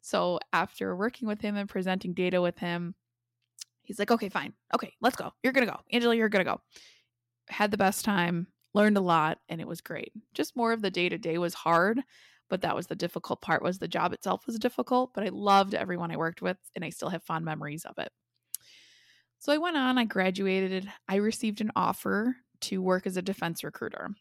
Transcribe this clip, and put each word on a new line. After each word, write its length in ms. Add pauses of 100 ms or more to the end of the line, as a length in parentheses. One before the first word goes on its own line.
So 380 (160)
after 420
working 320
with 140
him 120
and 140
presenting 460
data 260
with 160
him, 380 (880)
he's 160
like, 120
"Okay, 200
fine. 240 (200)
Okay, 280
let's 140
go. 260
You're 100
gonna 140
go. 140 (120)
Angela, 240
you're 140
gonna 140
go." 180 (880)
Had 220
the 60
best 280
time, 440 (260)
learned 220
a 40
lot, 380 (100)
and 120
it 80
was 120
great. 320 (220)
Just 220
more 160
of 100
the 80
day-to-day 480
was 160
hard, 460 (480)
but 140
that 140
was 100
the 80
difficult 460
part, 220
was 160
the 100
job 240
itself 340
was 120
difficult, 560
but 100
I 60
loved 440
everyone 360
I 60
worked 260
with, 160 (160)
and 100
I 60
still 180
have 140
fond 220
memories 400
of 140
it. 140 (1300)
So 140
I 60
went 180
on, 220
I 60
graduated, 840 (180)
I 80
received 440
an 160
offer 600 (260)
to 200
work 240
as 100
a 60
defense 420
recruiter. 460 (100)